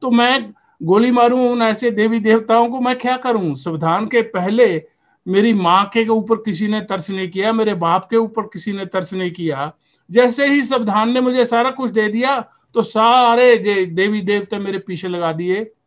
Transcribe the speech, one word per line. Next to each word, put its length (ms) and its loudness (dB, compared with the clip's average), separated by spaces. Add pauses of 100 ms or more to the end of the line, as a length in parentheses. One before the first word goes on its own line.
तो 80 -2
मैं 420 2 (300)
गोली 280 4
मारूं 400 4
उन 120 -2
ऐसे 280 0
देवी 300 0
देवताओं 480 2
को, 120 -6
मैं 180 -2
क्या 180 -2
करूं? 380 -2
संविधान 520 -2
के 160 2
पहले 600 0 (440)
मेरी 280 2
माँ 300 2
के 240 -2
ऊपर 280 0
किसी 320 -4
ने 120 -2
तरस 300 -6
नहीं 200 -6
किया, 220 -2
मेरे 220 0
बाप 360 -2
के 60 0
ऊपर 260 -2
किसी 300 -10
ने 140 -8
तरस 260 -6
नहीं 180 -4
किया। 420 -6 (380)
जैसे 360 2
ही 160 2
संविधान 480 0
ने 100 0
मुझे 260 0
सारा 240 0
कुछ 200 -6
दे 180 0
दिया, 320 -2 (340)
तो 80 2
सारे 720 4
दे-, 320 0
देवी 320 -2
देवता 380 -4
मेरे 200 -6
पीछे 300 -10
लगा 240 -4
दिए 400 -4 (140)